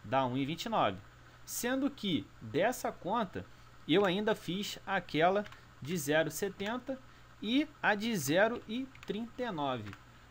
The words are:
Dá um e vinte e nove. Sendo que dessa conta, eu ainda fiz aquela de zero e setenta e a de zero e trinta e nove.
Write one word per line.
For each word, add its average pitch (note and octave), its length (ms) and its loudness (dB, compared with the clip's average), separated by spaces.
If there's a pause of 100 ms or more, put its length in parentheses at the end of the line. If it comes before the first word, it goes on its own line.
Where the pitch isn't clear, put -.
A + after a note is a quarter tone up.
Dá C3 200 2
um B2 120 -2
e C#3 100 0
vinte E3 200 -4
e - 20 -6
nove. B2+ 300 2 (460)
Sendo C4 460 -2
que E3+ 340 -2 (160)
dessa G#3 520 0
conta, F#3+ 520 -4 (440)
eu F#3+ 160 6
ainda G#3 300 2
fiz G3 520 -6
aquela F#3+ 580 2 (380)
de D3+ 140 -4
zero D#3 320 2
e - 40 -8
setenta A3 640 -4 (460)
e B3+ 240 2 (160)
a G3+ 140 4
de A3+ 200 0
zero F#3 520 4
e B3 180 -4 (180)
trinta A3+ 380 -6
e A#3+ 80 -4
nove. C3 420 -2 (380)